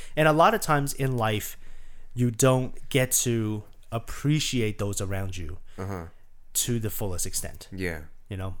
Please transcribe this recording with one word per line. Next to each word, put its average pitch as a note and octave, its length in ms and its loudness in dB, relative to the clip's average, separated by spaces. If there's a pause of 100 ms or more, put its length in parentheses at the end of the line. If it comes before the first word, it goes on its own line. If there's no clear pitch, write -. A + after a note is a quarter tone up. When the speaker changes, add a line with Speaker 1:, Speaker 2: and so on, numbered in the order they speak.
(160)
Speaker 1:
And D#3 120 6
a D#3 40 8
lot F3 220 8
of G#3+ 80 0
times C#3+ 320 2
in C3+ 240 0
life, A2 400 0 (560)
you A#2+ 160 2
don't C3 580 2
get B2+ 240 2
to A2 520 0 (260)
appreciate A#2+ 880 0
those G2+ 240 -2
around F#2+ 340 -2
you E2+ 220 -6 (180)
Speaker 2:
Uh-huh. F#2+ 300 -6 (480)
Speaker 1:
to A#2+ 240 0
the A2 100 -2
fullest F#2+ 380 -2
extent. - 440 -6
Speaker 2:
Yeah. F2 320 -4 (280)
Speaker 1:
You G2 80 -6
know, F#2+ 220 -6